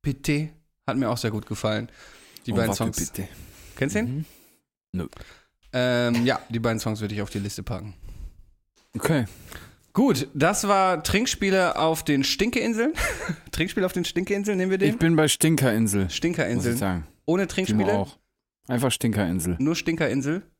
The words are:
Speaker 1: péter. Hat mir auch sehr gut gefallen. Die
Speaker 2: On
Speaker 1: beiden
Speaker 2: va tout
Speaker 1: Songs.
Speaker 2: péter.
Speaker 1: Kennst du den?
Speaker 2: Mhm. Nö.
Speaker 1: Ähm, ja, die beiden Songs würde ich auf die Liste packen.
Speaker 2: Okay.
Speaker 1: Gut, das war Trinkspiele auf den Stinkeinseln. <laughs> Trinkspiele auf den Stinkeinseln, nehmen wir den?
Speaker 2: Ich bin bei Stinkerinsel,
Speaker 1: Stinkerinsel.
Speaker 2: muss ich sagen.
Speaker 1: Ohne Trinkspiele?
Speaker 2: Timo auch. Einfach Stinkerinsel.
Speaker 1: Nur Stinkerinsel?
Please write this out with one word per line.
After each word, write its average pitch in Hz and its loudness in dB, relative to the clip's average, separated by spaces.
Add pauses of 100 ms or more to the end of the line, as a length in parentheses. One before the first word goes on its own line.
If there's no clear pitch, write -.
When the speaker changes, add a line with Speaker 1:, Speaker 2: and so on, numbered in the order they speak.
Speaker 1:
péter. 147 -2 (380)
Hat 131 -2
mir 127 0
auch 120 0
sehr 113 -2
gut 107 -6
gefallen. 110 -4 (560)
Die 117 -4
Speaker 2:
On 95 0
Speaker 1:
beiden 113 2
Speaker 2:
va 98 0
tout - -2
Speaker 1:
Songs. - -6
Speaker 2:
péter. 95 -8 (480)
Speaker 1:
Kennst 143 -2
du 208 2
den? 135 -4
Speaker 2:
Mhm. 156 -6 (680)
Nö. 90 -4 (640)
Speaker 1:
Ähm, 120 2
ja, 131 0
die 117 -4
beiden 113 0
Songs 107 -4
würde 104 -4
ich 104 -4
auf 101 -6
die 104 -4
Liste 101 -6
packen. 107 -8 (1000)
Speaker 2:
Okay. 131 0 (680)
Speaker 1:
Gut, 190 4
das 180 2
war 190 4
Trinkspiele 190 2
auf 160 0
den 139 2
Stinkeinseln. 233 0 (280)
<laughs> - -8
Trinkspiele 185 0
auf 180 -2
den 180 -2
Stinkeinseln, 196 -2
nehmen 185 2
wir 190 2
den? 196 4
Speaker 2:
Ich 233 -2
bin 165 6
bei 156 6
Stinkerinsel, 113 4
Speaker 1:
Stinkerinsel. 151 -2 (160)
Speaker 2:
muss - -2
ich - -4
sagen. 90 -2 (180)
Speaker 1:
Ohne 180 2
Trinkspiele? 190 0
Speaker 2:
Timo 202 2
auch. - -8 (500)
Einfach 123 0
Stinkerinsel. 92 0
Speaker 1:
Nur 151 2
Stinkerinsel? 156 -2 (180)